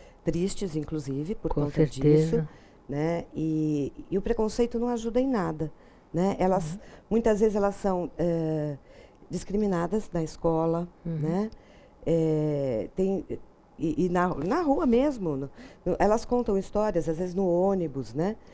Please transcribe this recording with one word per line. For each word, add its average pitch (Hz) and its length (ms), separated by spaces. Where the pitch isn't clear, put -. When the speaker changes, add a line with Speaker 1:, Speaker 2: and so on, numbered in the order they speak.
Speaker 1:
tristes, 170 540
inclusive, 151 580
por - 180
Speaker 2:
Com 143 100
Speaker 1:
conta 147 120
Speaker 2:
certeza. 156 600
Speaker 1:
disso, 156 100
né? 165 380
E, 156 560
e 180 80
o 202 40
preconceito 226 580
não 240 80
ajuda 233 320
em 262 80
nada, 165 420
né? 185 260
Elas, 180 360
Speaker 2:
Uhum. 214 40
Speaker 1:
muitas 220 320
vezes 214 160
elas 202 180
são, 180 420
é, 156 600
discriminadas 185 800
na 170 120
escola, 165 640
Speaker 2:
Uhum. 165 140
Speaker 1:
né? 180 320
É, 151 920
tem, 190 280
e, 160 280
e 180 40
na, 180 240
na 220 300
rua 302 240
mesmo, 233 500
no, 139 140
no, 180 140
elas 214 260
contam 233 320
histórias, 208 500
às 160 120
vezes 180 160
no 190 120
ônibus, 170 640
né? 170 240